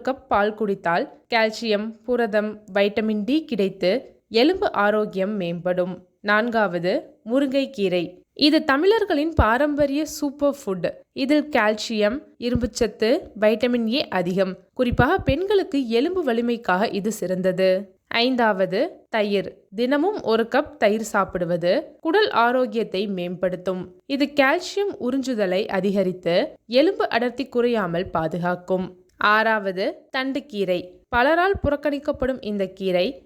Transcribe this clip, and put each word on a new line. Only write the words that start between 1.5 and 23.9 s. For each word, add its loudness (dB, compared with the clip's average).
புரதம், 0
வைட்டமின் 0
டி 2
கிடைத்து 0
எலும்பு 2
ஆரோக்கியம் 0
மேம்படும். -2
நான்காவது 0
முருங்கைக்கீரை. 0
இது 4
தமிழர்களின் 2
பாரம்பரிய 2
சூப்பர் -2
ஃபுட். -4
இதில் 0
கால்சியம், 0
இரும்புச்சத்து, -2
வைட்டமின் 2
ஏ 0
அதிகம். 0
குறிப்பாக 2
பெண்களுக்கு 0
எலும்பு 0
வலிமைக்காக 0
இது -2
சிறந்தது. 0
ஐந்தாவது 2
தயிர். 0
தினமும் 0
ஒரு 2
கப் 0
தயிர் 2
சாப்பிடுவது 0
குடல் 2
ஆரோக்கியத்தை 0
மேம்படுத்தும். -4